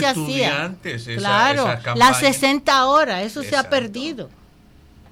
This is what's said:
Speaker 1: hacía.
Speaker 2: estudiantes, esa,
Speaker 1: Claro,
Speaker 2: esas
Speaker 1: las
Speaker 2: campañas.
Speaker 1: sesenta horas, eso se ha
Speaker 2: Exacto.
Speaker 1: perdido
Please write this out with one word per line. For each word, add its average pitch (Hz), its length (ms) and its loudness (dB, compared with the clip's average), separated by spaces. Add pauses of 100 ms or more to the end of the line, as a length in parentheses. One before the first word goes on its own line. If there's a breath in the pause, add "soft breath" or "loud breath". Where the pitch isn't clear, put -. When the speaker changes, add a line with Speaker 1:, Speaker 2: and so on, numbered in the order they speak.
Speaker 1:
hacía. 269 40 2
Speaker 2:
estudiantes, 151 1000 -4
esa, 117 100 -6
Speaker 1:
Claro, 220 440 2
Speaker 2:
esas 226 140 0
Speaker 1:
las 117 80 -12
Speaker 2:
campañas. 247 340 4
Speaker 1:
sesenta 269 680 2
horas, 269 380 2
eso 220 160 -8
se 285 160 -4
ha 269 40 2
Speaker 2:
Exacto. 269 100 -6
Speaker 1:
perdido 247 580 -4 (840)